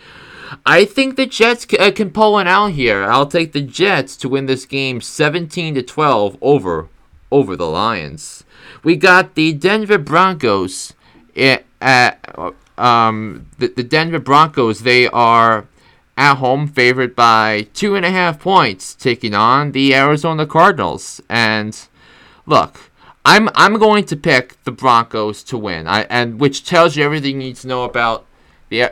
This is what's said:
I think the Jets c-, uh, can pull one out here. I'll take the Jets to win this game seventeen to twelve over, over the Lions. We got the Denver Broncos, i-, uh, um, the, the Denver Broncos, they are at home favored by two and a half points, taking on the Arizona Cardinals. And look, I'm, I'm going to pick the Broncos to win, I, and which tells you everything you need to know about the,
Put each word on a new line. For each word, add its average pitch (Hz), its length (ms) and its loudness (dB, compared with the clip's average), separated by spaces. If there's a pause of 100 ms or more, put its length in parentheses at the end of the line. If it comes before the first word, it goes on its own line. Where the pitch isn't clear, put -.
(640)
I 170 200 4
think 269 320 -2
the 269 80 0
Jets 233 440 -2
c-, - 80 0
uh, 196 140 2
can 208 200 -4
pull 214 200 2
one 202 160 2
out 196 240 2
here. 113 320 0
I'll 123 220 2
take 165 260 -2
the 151 100 -6
Jets 143 540 -2
to - 140 -8
win 135 160 -4
this 131 200 -4
game 131 360 -6
seventeen 156 760 -4
to 131 80 -2
twelve 117 580 -2
over, 95 460 0 (460)
over 107 240 0
the 85 100 -4
Lions. 80 800 -6 (360)
We 165 140 2
got 180 400 2
the 160 160 0
Denver 202 460 0
Broncos, 143 960 -2 (420)
i-, 131 280 0 (180)
uh, 123 300 4 (680)
um, 110 680 0 (100)
the, 123 100 -2
the 123 160 -8
Denver 156 360 -2
Broncos, 131 640 0
they 123 260 2
are 113 580 2 (480)
at 139 200 2
home 135 300 -2
favored 127 480 0
by 110 600 2
two 202 220 -2
and 185 100 -2
a 175 40 -2
half 175 300 -2
points, 156 560 0
taking 117 400 -4
on 131 380 2
the 135 200 2
Arizona 151 520 0
Cardinals. 151 840 0
And 107 500 -2 (680)
look, 117 440 -2 (360)
I'm, 202 280 4
I'm 196 260 2
going 208 260 4
to 185 100 -8
pick 135 480 -2
the 131 80 -8
Broncos 113 720 0
to - 140 -10
win, 87 300 -8
I, 101 160 -2
and 117 360 -4
which 139 240 -2
tells 170 320 2
you 147 80 0
everything 143 380 -4
you 131 80 -12
need 127 80 -16
to 127 100 -18
know 127 160 -4
about 117 420 -4 (440)
the, 120 220 0